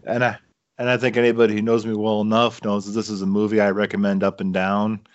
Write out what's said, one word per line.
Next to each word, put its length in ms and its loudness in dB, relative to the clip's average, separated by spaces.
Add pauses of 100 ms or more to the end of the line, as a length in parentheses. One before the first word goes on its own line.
And 200 -2
I, 120 -2 (420)
and 120 0
I 60 4
think 200 -2
anybody 380 4
who 80 -2
knows 240 0
me 80 -2
well 280 0
enough 420 0
knows 220 -2
that 60 -8
this 160 -4
is 140 -6
a 40 -4
movie 340 0
I 100 4
recommend 540 -2
up 160 -2
and 120 -4
down. 460 -2 (160)